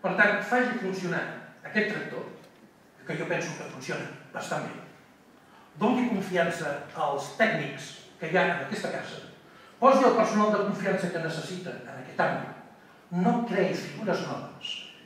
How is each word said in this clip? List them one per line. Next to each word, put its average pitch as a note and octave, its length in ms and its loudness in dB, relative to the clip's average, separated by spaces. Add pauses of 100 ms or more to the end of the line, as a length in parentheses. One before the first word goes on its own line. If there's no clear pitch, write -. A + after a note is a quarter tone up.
Per F3+ 120 2
tant, G#3 320 6
faci B3 320 2
funcionar F3+ 440 -2 (420)
aquest G#3 260 2
tractor, - 320 -6 (800)
que F3+ 160 -4
jo D#3 80 -4
penso - 300 -2
que - 160 -10
funciona - 340 -6 (240)
bastant - 380 -4
bé, - 100 -12 (1000)
doni B3 260 4
confiança E3+ 640 0 (240)
als D3+ 400 -2
tècnics D#3 540 0 (300)
que D#3+ 120 -6
hi F3+ 60 4
ha F3+ 80 6
en F3 180 0
aquesta - 300 -4
casa, - 260 -8 (600)
posi C4 260 8
el A3+ 80 8
personal G#3+ 380 4
de G3 160 2
confiança F3+ 420 0
que D#3+ 140 -4
necessita F3 560 -6
en - 160 -14
aquest - 260 -6
àmbit, C#3+ 280 -2 (720)
no A3 100 6 (160)
creï F#3 260 2
figures - 540 -4
noves - 400 -8 (360)